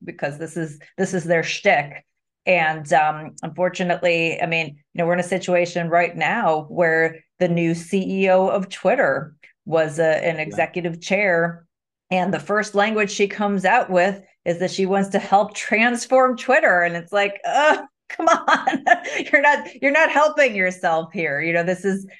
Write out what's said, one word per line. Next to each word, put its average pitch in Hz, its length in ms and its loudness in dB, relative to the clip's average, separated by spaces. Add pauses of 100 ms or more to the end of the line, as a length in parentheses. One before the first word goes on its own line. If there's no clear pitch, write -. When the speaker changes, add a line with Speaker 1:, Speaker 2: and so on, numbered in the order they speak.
Speaker 1:
"Because 151 320 -8
this 160 220 -10
is, 151 200 -8 (200)
this 190 160 -2
is 170 100 -4
their 165 180 2
shtick." 147 600 -2 (400)
And, 160 480 0
um, 156 500 0
unfortunately, 175 1000 -2
I - 20 0
mean, 165 220 -2 (260)
you 175 60 -12
know, 175 80 0
we're 175 80 2
in 180 60 0
a - 20 -2
situation 175 680 -2
right 170 260 2
now 160 540 -2
where 160 560 0 (140)
the 180 100 0
new 170 260 0
C 190 500 -2
E 190 60 4
O 185 180 4
of 190 200 -2
Twitter 170 680 -2 (340)
was 156 320 0
a, 160 260 2
an 160 100 -2
Speaker 2:
Yeah. 156 60 -6
Speaker 1:
executive 165 580 -4
chair. 170 640 -2 (460)
And 185 220 0
the 156 80 -4
first 202 340 -4
language 208 380 0
she 202 160 0
comes 202 360 -2
out 214 260 2
with 185 300 2 (240)
is 175 140 -2
that 180 120 -2
she 185 160 -2
wants 196 240 0
to 196 80 0
help 208 360 2
transform 240 840 2
Twitter. 254 440 4
And 170 140 -2
it's 170 160 -10
like, 202 340 0
"Uh, 285 360 2 (260)
come 339 200 0
on, 311 540 0 (220)
<laughs> - 260 -6
you're 285 120 4
not, 285 260 2 (140)
you're 277 100 2
not 311 180 2
helping 294 460 2
yourself 180 560 -2
here." 151 300 -4
You 165 100 -2
know, 170 100 2
this 180 220 -2
is, 196 220 -2 (140)